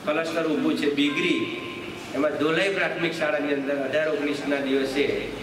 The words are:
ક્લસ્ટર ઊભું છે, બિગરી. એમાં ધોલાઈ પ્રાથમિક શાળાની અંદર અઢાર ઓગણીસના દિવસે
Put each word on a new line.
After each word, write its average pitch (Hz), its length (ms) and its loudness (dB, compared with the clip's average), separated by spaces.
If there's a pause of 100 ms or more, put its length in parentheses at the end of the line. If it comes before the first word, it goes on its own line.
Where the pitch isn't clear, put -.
ક્લસ્ટર 160 420 0
ઊભું 147 300 2
છે, 143 180 2
બિગરી. 147 640 2 (540)
એમાં 147 160 2
ધોલાઈ 165 440 2
પ્રાથમિક 170 440 -2
શાળાની 147 360 0
અંદર 139 220 -2
અઢાર 143 320 0
ઓગણીસના 143 480 0
દિવસે 131 720 0 (140)